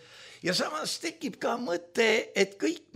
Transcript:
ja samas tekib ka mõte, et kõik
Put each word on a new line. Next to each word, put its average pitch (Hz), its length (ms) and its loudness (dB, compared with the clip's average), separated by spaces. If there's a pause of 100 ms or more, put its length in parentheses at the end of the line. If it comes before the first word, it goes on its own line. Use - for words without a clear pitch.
(420)
ja 175 140 0
samas 294 440 -2
tekib 320 400 -6
ka 233 160 0
mõte, 220 760 2
et 196 240 2
kõik 330 400 -2